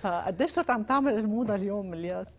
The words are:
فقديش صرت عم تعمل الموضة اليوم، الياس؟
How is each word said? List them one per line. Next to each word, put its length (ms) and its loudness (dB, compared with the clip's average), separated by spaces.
فقديش 500 0
صرت 180 0
عم 140 2
تعمل 300 4
الموضة 420 2
اليوم، 380 -2
الياس؟ 340 -4